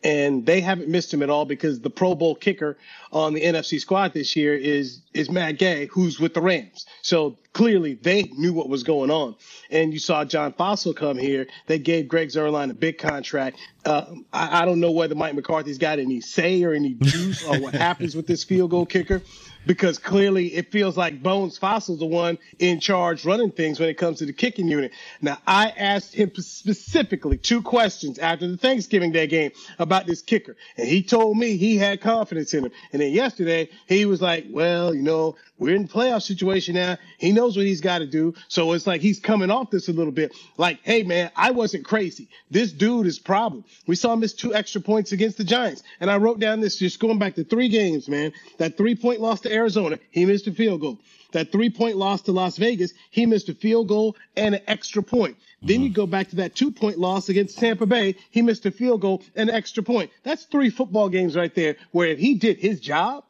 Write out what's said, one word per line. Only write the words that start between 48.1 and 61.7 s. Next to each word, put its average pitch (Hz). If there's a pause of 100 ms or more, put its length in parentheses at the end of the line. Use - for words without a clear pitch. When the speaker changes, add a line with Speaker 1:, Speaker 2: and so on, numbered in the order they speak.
Speaker 1:
That 160
three-point 233
loss 220
to 214
Arizona, 208 (120)
he 175
missed 196
a 208
field 190
goal. 131 (340)
That 160
three-point 226
loss 196
to 196
Las 185
Vegas, 190 (180)
he 233
missed 220
a 165
field 220
goal 214 (220)
and 214
an 196
extra -
point. 214 (260)
Then 220
you 277
Speaker 2:
Mm-hmm. 196
Speaker 1:
go 202
back 190
to 170
that 180
two-point 214
loss 185
against 190
Tampa 233
Bay, 196 (160)
he 233
missed 226
a 196
field 233
goal 190 (140)
and 214
an 226
extra 220
point. 208 (120)
That's 302
three 277
football 208
games 180
right 170
there 156 (160)